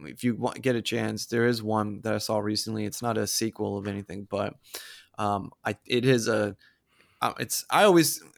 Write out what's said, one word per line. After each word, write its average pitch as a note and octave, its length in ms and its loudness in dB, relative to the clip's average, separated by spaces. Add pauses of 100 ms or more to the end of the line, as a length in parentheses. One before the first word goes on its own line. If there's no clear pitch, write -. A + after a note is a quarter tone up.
if - 180 -10
you A#2+ 120 2
wa-, A#2 180 -4
get B2 220 0
a A#2 60 -2
chance, A2 460 -4
there A#2 200 2
is A2+ 160 0
one G#2+ 380 -2
that A2 120 -2
I A2 60 0
saw A2 200 -2
recently. G#2+ 460 -2
It's - 160 -8
not A#2 160 0
a G#2+ 80 0
sequel G#2 540 -2
of G2+ 80 -6
anything, G2+ 420 -8
but, G2+ 240 -2 (640)
um, G2+ 340 -2 (140)
I, G#2+ 100 -2 (100)
it A#2+ 200 2
is B2 220 4
a, G#2+ 280 0 (680)
uh, A2+ 180 0
it's, - 320 -6
I E3+ 140 6
always E3+ 360 6 (160)